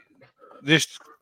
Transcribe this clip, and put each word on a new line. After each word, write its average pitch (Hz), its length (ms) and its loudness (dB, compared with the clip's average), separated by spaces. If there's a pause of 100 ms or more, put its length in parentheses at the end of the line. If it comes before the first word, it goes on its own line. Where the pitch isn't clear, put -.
(640)
desde 147 380 -2
que - 60 -20 (160)